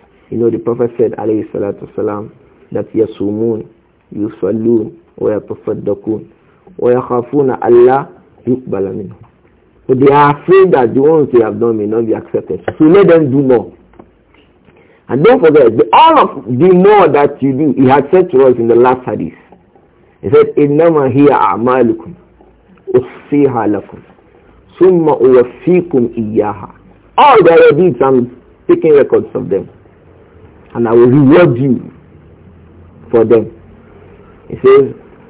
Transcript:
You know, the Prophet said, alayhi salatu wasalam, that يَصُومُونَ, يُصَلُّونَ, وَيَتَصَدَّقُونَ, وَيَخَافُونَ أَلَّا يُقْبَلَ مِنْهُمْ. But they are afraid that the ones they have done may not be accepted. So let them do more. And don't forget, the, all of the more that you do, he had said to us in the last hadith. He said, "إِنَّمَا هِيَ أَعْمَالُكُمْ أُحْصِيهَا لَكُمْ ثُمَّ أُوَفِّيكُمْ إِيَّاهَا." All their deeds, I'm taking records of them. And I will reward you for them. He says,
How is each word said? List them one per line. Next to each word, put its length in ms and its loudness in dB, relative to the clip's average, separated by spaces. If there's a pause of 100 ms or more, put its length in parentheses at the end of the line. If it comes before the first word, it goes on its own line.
(300)
You 80 -8
know, 100 0
the 120 -4
Prophet 360 -6
said, 220 -2
alayhi 320 -6
salatu 420 -10
wasalam, 380 -8 (400)
that 220 -8
يَصُومُونَ, 760 -6 (480)
يُصَلُّونَ, 840 -4 (220)
وَيَتَصَدَّقُونَ, 1120 -8 (500)
وَيَخَافُونَ 840 -2
أَلَّا 460 2 (380)
يُقْبَلَ 380 -6 (100)
مِنْهُمْ. 220 -14 (720)
But 100 0
they 140 4
are 280 0
afraid 320 2
that 220 0
the 80 0
ones 300 2
they 100 4
have 160 -4
done 200 -2
may 80 -6
not 200 -4
be 80 -4
accepted. 460 -8 (180)
So 60 2
let 240 4
them 240 2
do 100 0
more. 320 -2 (1300)
And 160 -2
don't 200 4
forget, 320 4
the, 160 0
all 280 4
of 260 -4
the 280 0
more 340 4
that 340 -2
you 100 -2
do, 240 -2
he 120 2
had 240 0
said 180 2
to 160 2
us 100 4
in 120 -4
the 80 -2
last 280 0
hadith. 300 -10 (880)
He 80 -8
said, 260 2
"إِنَّمَا 560 0
هِيَ 160 2
أَعْمَالُكُمْ 840 -2 (800)
أُحْصِيهَا 720 -2
لَكُمْ 320 -6 (800)
ثُمَّ 300 2
أُوَفِّيكُمْ 1080 0
إِيَّاهَا." 560 -6 (480)
All 240 4
their 300 6
deeds, 280 0
I'm 400 -2 (280)
taking 260 2
records 400 2
of 140 -8
them. 200 -6 (1080)
And 120 -4
I 60 -2
will 180 4
reward 480 2
you 320 -4 (1200)
for 140 2
them. 260 0 (1000)
He 80 -14
says, 380 2 (360)